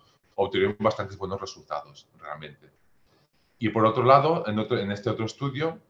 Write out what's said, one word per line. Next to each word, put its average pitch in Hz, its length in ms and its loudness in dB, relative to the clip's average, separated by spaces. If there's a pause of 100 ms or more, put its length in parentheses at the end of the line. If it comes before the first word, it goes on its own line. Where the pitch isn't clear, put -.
(340)
obtuvieron 98 440 0
bastantes 101 380 -2
buenos 95 240 -8
resultados, 76 800 -12
realmente. 73 520 -16 (880)
Y 110 120 -2
por 110 160 4
otro 110 160 2
lado, 143 440 6
en 107 120 -2
otro, 110 200 0
en 101 140 -2
este 101 160 -6
otro 110 160 -2
estudio, 143 540 -6 (120)